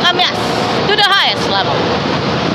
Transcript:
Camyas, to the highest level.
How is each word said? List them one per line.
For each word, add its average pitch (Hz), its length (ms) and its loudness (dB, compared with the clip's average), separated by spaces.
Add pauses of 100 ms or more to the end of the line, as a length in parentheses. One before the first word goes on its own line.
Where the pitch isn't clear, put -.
Camyas, 349 320 2 (560)
to 427 80 2
the 403 80 4
highest 285 480 2
level. - 240 0 (760)